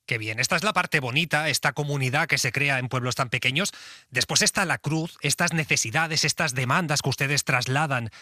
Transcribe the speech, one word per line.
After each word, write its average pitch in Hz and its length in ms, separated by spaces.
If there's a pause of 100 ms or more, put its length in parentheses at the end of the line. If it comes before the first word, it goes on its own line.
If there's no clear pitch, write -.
Qué 120 120
bien, 110 200
esta 131 160
es 165 80
la 208 100
parte 170 280
bonita, 151 480
esta 143 240
comunidad 143 560
que 139 100
se 127 140
crea 139 260
en 127 100
pueblos 123 280
tan 131 120
pequeños. 131 440 (380)
Después 143 300
está 202 240
la 147 140
cruz, 160 420
estas 160 320
necesidades, 156 720
estas 147 300
demandas 139 480
que - 60
ustedes 139 340
trasladan 127 680 (120)